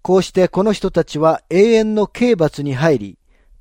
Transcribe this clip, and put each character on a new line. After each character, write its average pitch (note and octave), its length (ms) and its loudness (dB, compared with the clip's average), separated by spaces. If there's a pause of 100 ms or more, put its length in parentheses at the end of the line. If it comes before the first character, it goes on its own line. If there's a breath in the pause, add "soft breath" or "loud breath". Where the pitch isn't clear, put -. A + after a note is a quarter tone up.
こ F#3 140 0
う F#3+ 60 4
し - 100 -10
て F#3 180 0
こ F#3 140 -2
の G#3+ 100 0
人 F#3+ 180 -6
た E3 140 -2
ち - 140 -8
は D#3 300 0
永 G3+ 240 4
遠 A3 220 0
の G#3 120 0
刑 A#3+ 280 0
罰 D#3 260 -2
に C#3+ 120 -6
入 C#3+ 260 0
り、 G2+ 200 -14 (420)